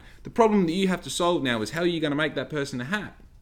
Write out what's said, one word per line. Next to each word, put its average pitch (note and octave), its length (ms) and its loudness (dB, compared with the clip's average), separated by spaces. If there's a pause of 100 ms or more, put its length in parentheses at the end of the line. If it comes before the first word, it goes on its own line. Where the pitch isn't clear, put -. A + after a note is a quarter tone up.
(220)
the - 80 -14
problem G#3 360 4
that D#3+ 60 0
you F#3 160 2
have F3+ 140 -2
to C3+ 80 -10
solve F3 320 0
now A#2+ 180 0
is G#2+ 100 -4
how E3 120 -4
are F3+ 40 2
you E3+ 140 0
gonna D3 160 0
make D3+ 180 -2
that C3+ 160 -6
person C#3 300 -4
a B2 40 -6
hat? E3 360 -6 (220)